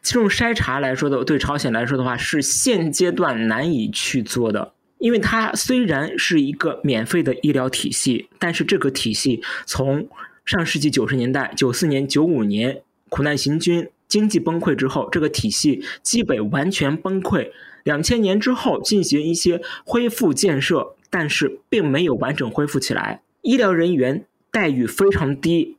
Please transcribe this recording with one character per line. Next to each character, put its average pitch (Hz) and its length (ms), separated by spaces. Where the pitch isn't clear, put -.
这 - 180
种 220 80
筛 233 280
查 135 240
来 131 160
说 143 120
的， 135 160
对 151 140
朝 139 180
鲜 139 160
来 117 140
说 127 100
的 127 80
话， 123 140
是 147 240
现 170 500
阶 175 200
段 120 360
难 127 240
以 110 180
去 - 340
做 113 280
的， - 220
因 233 120
为 233 80
它 220 340
虽 247 320
然 156 320
是 165 220
一 139 120
个 147 320
免 117 220
费 175 160
的 131 200
医 151 100
疗 131 180
体 - 220
系， - 380
但 170 140
是 165 100
这 196 160
个 139 100
体 117 240
系 117 300
从 139 420
上 175 200
世 151 140
纪 147 100
九 123 180
十 135 80
年 127 160
代、 131 240
九 123 180
四 170 140
年、 139 200
九 143 160
五 156 200
年 107 380
苦 - 120
难 147 160
行 147 220
军、 170 300
经 214 220
济 202 100
崩 170 200
溃 165 160
之 131 120
后， 131 240
这 175 80
个 151 80
体 127 220
系 - 340
基 233 220
本 110 280
完 156 200
全 151 240
崩 190 260
溃。 170 300
两 147 180
千 240 180
年 202 200
之 247 120
后 240 300
进 202 220
行 147 180
一 160 100
些 170 300
恢 233 260
复 208 240
建 147 260
设， 143 360
但 160 180
是 - 300
并 196 180
没 143 160
有 147 120
完 131 200
整 127 140
恢 147 160
复 143 140
起 - 160
来。 - 260
医 254 140
疗 208 140
人 170 220
员 139 320
待 190 200
遇 127 180
非 196 240
常 143 280
低， 165 400